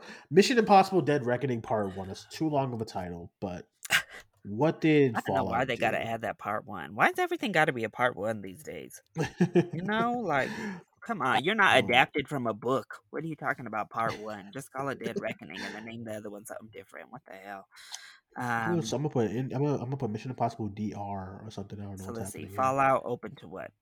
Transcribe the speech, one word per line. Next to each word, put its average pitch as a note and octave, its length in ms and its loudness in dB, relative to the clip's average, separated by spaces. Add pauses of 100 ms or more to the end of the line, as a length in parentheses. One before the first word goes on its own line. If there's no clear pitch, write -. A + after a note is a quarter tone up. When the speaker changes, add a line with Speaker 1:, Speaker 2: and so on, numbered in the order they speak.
(320)
Speaker 1:
Mission G3+ 260 6
Impossible: F#3+ 440 8
Dead C#3+ 240 2
Reckoning B2 360 0
Part G#2 340 0
One F#2+ 140 -6
is - 200 -12
too D#3+ 200 -2
long C3+ 240 2
of A2+ 80 -4
a A2 40 -4
title, F2 540 -8
but F2+ 280 -6 (220)
Speaker 2:
<laughs> - 540 -2
Speaker 1:
what C#3 380 0
did C#3+ 360 6
Speaker 2:
I - 40 -2
don't G#2 120 -2
know F#2+ 120 2
why A#2 200 0
Speaker 1:
Fallout - 0 -
Speaker 2:
they B2 120 -2
gotta A2 220 2
Speaker 1:
do? C2 40 -2
Speaker 2:
add A2+ 180 -4
that G2+ 160 -4
part G#2 280 -4
one. F2 300 -10
Why C3+ 140 6
does F4+ 100 -2
everything E4+ 320 -2
gotta D#3 220 4
be A#2+ 100 -2
a A2 60 -2
part B2 260 0
one G#2+ 260 -2
these F#2+ 220 -12
days? D2+ 380 -12 (140)
Speaker 1:
<laughs> - 0 - (560)
Speaker 2:
You E3 120 -6
know, A3+ 360 0
like, D#3+ 340 0 (480)
come A3 200 -4
on, B2+ 160 4
Speaker 1:
I C3 60 2
Speaker 2:
you're F#3+ 120 2
not F3+ 220 8
Speaker 1:
don't G2+ 140 6
know. B2+ 140 8
Speaker 2:
adapted C#3 240 -2
from B2+ 180 -2
a A2 60 2
book. A#2 480 -2 (100)
What C#3+ 120 -6
are E3 40 -6
you D#3+ 100 -8
talking C3 300 -4
about, G#2+ 240 -4
part A2+ 280 -2
one? G#2+ 340 -10
Just C3+ 180 -12
call C#3 180 -4
it B2 120 -6
Dead G#2 180 -6
Speaker 1:
<laughs> - 0 -
Speaker 2:
Reckoning G#2+ 460 -8
and - 100 -10
then A2 100 -12
name A#2 200 -10
the G#2+ 100 -6
other G#2+ 160 -10
one G#2 140 -14
something - 260 -14
different. F#2+ 400 -16
What - 160 -16
the - 80 -16
hell? F#3+ 320 -14 (1000)
Speaker 1:
I'm A2+ 60 0
gonna, D#3+ 100 2
Speaker 2:
Um, - 40 -8
Speaker 1:
so A#2+ 120 -2
I'm C#3 60 -2
gonna D3+ 100 -4
put A2 180 2
in, B2 220 -4
I'm C3 80 -2
gonna, D3 140 2
I'm - 100 -2
gonna C3+ 120 -4
put A#2+ 120 -2
Mission G#2+ 220 -6
Impossible - 380 -2
D G#2 240 -4
R G2 500 -8
or A2 80 -12
something. G2+ 280 -10
I G#2 40 -10
don't G2 160 -10
know F#2+ 60 -12
Speaker 2:
so B2 60 -8
Speaker 1:
what's A2+ 80 -8
Speaker 2:
let's G2+ 120 -8
see. D#2 140 -10
Speaker 1:
happening F#2 60 -14
here. C3 240 0
Speaker 2:
Fallout C3+ 300 4
open A2+ 320 -6
to - 100 -16
what? E2 240 -10 (100)